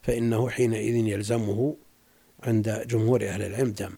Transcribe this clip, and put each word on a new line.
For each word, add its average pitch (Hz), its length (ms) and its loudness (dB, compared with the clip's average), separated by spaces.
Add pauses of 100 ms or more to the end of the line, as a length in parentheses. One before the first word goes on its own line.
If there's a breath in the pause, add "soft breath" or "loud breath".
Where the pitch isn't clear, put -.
فإنه 117 460 0
حينئذ 113 460 0
يلزمه 110 800 0 (680 soft breath)
عند 110 440 0
جمهور 113 420 2
أهل 98 140 -4
العلم 110 280 -2
دم 98 280 -8